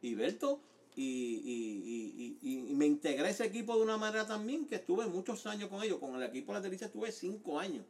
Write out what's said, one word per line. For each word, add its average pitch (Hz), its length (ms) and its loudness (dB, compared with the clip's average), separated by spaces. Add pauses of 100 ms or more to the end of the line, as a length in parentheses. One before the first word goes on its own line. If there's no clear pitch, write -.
Y 120 140 -2
Berto, 277 440 2 (360)
y, 135 80 -2
y, 117 800 -2
y, 113 320 -4
y, 120 240 -8
y, 131 300 -2
y 143 40 2
me 147 100 6
integré 147 420 4
a - 20 4
ese 214 160 0
equipo 226 320 0
de 220 60 8
una 220 140 4
manera 214 300 2
también 226 400 -2
que 226 80 -4
estuve 330 320 2
muchos 190 400 -2
años 208 220 -4
con 196 120 -4
ellos. 214 180 2
Con 131 160 -6
el 127 80 0
equipo - 280 -4
de 208 80 0
la 196 40 -4
Delicias 190 260 -4
estuve 214 220 -4
cinco 180 480 -2
años. 139 300 -2